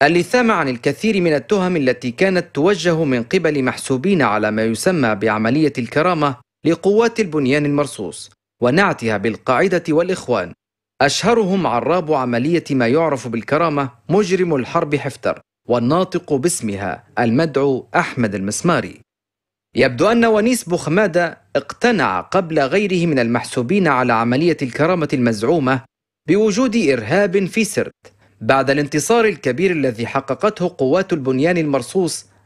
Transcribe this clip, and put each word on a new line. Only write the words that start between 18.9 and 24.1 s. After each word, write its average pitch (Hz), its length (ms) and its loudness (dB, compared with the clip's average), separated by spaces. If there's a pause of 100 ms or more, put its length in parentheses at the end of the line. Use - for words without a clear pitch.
يبدو 127 320 2
أن 233 160 2
ونيس 226 400 2
بوخمادة 170 720 -2 (180)
اقتنع 139 640 0
قبل 160 400 -2
غيره 180 460 0
من 151 120 2
المحسوبين 123 680 0
على 127 240 2